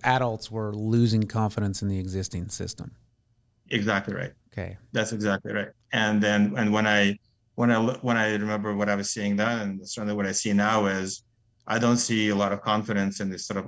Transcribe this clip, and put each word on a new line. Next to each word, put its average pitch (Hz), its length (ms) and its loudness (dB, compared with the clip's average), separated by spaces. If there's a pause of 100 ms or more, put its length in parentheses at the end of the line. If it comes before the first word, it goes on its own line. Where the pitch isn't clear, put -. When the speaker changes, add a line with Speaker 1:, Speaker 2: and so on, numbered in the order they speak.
Speaker 1:
adults 127 460 0
were 110 240 -4
losing 110 500 4
confidence 104 580 -2
in 101 60 0
the 98 100 -2
existing 92 500 -6
system. - 440 -10 (800)
Speaker 2:
Exactly 104 440 0
right. 90 180 -8 (200)
Speaker 1:
Okay. 92 240 -8 (160)
Speaker 2:
That's 110 200 -2
exactly 107 400 -2
right. 104 160 -4 (240)
And 107 300 2
then, 104 340 4
and 107 160 0
when 107 140 2
I, 104 320 2 (380)
when 120 140 2
I 117 80 4
lo-, 117 240 0
when 120 140 0
I 107 180 2
remember 104 400 -2
what 104 140 0
I 104 60 2
was 101 160 -2
seeing 101 260 -2
then, 113 240 0
and 95 280 -8
certainly 104 260 -4
what 101 120 -2
I 95 60 -2
see 104 200 -2
now 104 340 4
is, 95 360 -4 (440)
I 113 120 0
don't 120 180 4
see 110 320 2
a 104 60 2
lot 98 180 2
of 101 80 -4
confidence 104 600 0
in 101 100 -4
this 90 160 -10
sort 104 100 -6
of 95 120 -4